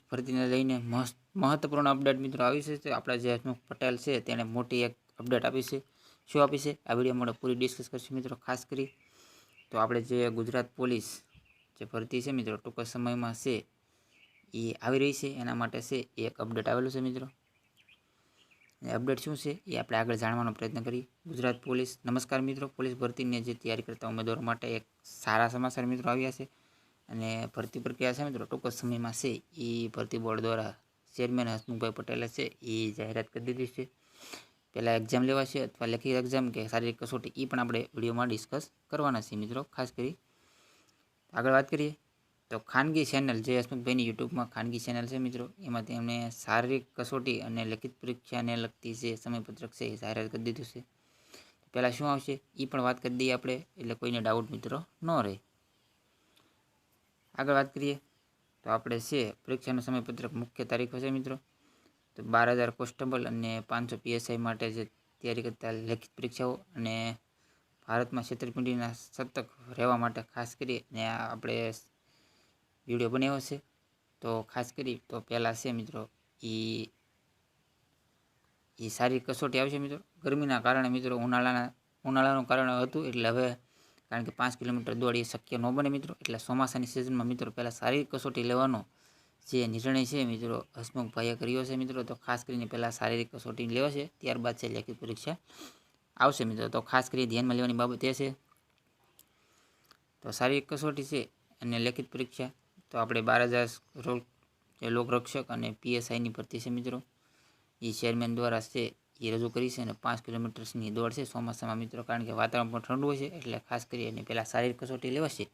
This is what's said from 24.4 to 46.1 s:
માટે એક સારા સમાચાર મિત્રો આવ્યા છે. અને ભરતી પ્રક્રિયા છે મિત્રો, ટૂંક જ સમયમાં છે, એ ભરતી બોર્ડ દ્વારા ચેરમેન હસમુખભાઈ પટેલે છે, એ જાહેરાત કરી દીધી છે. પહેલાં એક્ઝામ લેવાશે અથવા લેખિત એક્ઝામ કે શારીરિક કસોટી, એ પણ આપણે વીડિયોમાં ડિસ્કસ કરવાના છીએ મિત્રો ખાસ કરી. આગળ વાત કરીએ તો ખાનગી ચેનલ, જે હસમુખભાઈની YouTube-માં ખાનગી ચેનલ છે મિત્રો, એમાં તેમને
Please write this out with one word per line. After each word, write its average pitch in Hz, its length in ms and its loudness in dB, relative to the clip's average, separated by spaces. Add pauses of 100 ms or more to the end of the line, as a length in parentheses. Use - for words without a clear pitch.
માટે 117 260 -2
એક 113 180 -4 (280)
સારા 110 360 4
સમાચાર 123 360 -2
મિત્રો 123 240 0
આવ્યા 131 220 2
છે. 135 140 -10 (640)
અને 113 200 -4 (180)
ભરતી 117 320 -6
પ્રક્રિયા 123 340 0
છે 143 100 -2
મિત્રો, 127 220 -4
ટૂંક - 220 -6
જ 120 40 -2
સમયમાં 117 420 -2
છે, 123 180 -2 (260)
એ 117 120 -4 (180)
ભરતી 113 300 -4
બોર્ડ 113 240 -2
દ્વારા 113 320 0 (420)
ચેરમેન 123 320 2
હસમુખભાઈ 113 440 -2
પટેલે 117 360 -4
છે, 131 180 -4 (160)
એ 113 140 -2 (160)
જાહેરાત 110 360 -4
કરી 120 180 -8
દીધી 123 300 -2
છે. 131 80 -6 (920)
પહેલાં 117 200 4
એક્ઝામ 113 280 2
લેવાશે 135 400 2
અથવા 120 240 -4
લેખિત 117 280 2
એક્ઝામ 127 360 2
કે 110 160 -4
શારીરિક 117 320 0
કસોટી, 117 360 -6
એ 131 100 -2
પણ 127 140 0
આપણે 117 220 2 (120)
વીડિયોમાં 117 340 0
ડિસ્કસ 135 380 -4 (220)
કરવાના 139 340 2
છીએ 107 180 -6
મિત્રો 120 240 -4
ખાસ 127 280 -6
કરી. 131 240 -4 (1160)
આગળ 123 180 4
વાત 135 180 8
કરીએ 151 240 0 (580)
તો 113 80 -4
ખાનગી 151 460 4
ચેનલ, 135 360 2
જે 127 180 0
હસમુખભાઈની 123 480 0
YouTube-માં 117 420 -2
ખાનગી 117 300 -4
ચેનલ 120 280 -4
છે 131 100 -6
મિત્રો, 123 280 -2 (140)
એમાં 120 260 -4
તેમને 117 300 -2 (160)